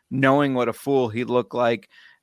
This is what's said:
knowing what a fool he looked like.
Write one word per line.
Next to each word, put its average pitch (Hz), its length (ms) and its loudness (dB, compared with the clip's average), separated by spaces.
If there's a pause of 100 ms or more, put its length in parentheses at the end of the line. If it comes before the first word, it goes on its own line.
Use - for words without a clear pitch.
(100)
knowing 135 440 2
what 123 140 -2
a 113 40 -2
fool 135 360 -2
he 117 160 -6
looked 120 300 -2
like. 120 340 -2 (340)